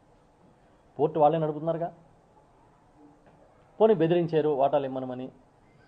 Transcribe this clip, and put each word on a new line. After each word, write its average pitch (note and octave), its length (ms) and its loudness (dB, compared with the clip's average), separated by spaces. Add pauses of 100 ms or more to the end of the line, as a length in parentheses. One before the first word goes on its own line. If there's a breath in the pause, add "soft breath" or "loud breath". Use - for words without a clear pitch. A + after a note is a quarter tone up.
(1000)
పోర్టు D#3+ 200 0
వాళ్ళే D3+ 200 4
నడుపుతున్నారుగా. D#3+ 500 -4 (1900)
పోనీ A3 160 6
బెదిరించారు D#3+ 560 0 (100)
వాటాలు C#3 280 0
ఇమ్మనమని. B2+ 380 -10 (600)